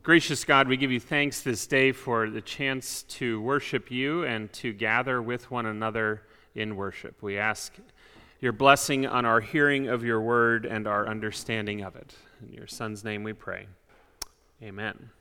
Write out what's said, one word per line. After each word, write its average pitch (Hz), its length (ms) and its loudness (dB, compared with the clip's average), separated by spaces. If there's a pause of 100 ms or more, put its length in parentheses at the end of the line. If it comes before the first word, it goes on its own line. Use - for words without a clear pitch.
Gracious 160 440 4
God, 135 240 6
we 131 80 2
give 131 160 0
you 120 80 0
thanks 143 400 -2
this 120 260 -4
day 135 240 4
for 113 380 -2
the 110 100 -8
chance 135 640 -6
to 113 380 -4
worship 131 500 -2
you 143 320 -2
and 110 300 -4
to 120 180 -8
gather 117 500 0
with 120 300 -6
one 120 140 -4
another 107 560 -2 (320)
in 107 240 -6
worship. - 440 -10
We 101 160 -4
ask 107 360 -2 (640)
your 120 140 0
blessing 135 520 6
on 123 200 0
our 113 160 6
hearing 143 480 2
of 120 160 0
your 113 160 2
word 117 440 4
and 107 220 -4
our 104 180 0
understanding 107 800 -4
of 92 140 -12
it. - 180 -20 (320)
In - 60 -20
your - 120 -16
Son's 107 380 -10
name 104 200 -6
we 107 100 -8
pray. 95 340 -10 (960)
Amen. 107 460 -10 (120)